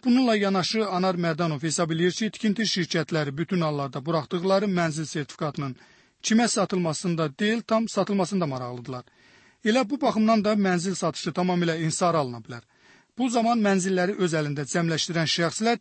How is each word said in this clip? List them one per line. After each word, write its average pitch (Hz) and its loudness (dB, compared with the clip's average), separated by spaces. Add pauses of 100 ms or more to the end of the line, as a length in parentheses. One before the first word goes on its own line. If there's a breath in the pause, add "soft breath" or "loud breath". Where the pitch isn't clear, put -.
bununla 247 4
yanaşı 196 0
Anar 185 0
Mərdanov 160 -2
hesab 165 0
eləyir 175 2
ki, 220 0
tikinti 208 -2
şirkətləri 156 -2
bütün 170 0
hallarda 139 -4
buraxdıqları 185 0
mənzil 165 0
sertifikatının 143 -6 (460 soft breath)
kimə 226 4
satılmasında 170 0
deyil, 214 0
tam 226 0
satılmasında 190 0
maraqlıdırlar. 123 -8 (600 soft breath)
Elə 226 2
bu 285 -4
baxımdan 220 4
da 208 2
mənzil 185 2
satışı 170 -4
tamamilə 175 0
insara 165 2
alına 120 -4
bilər. 120 -14 (560 soft breath)
Bu 254 0
zaman 233 2
mənzilləri 190 2
öz 170 0
əlində 147 -2
cəmləşdirən 165 0
şəxslər 214 0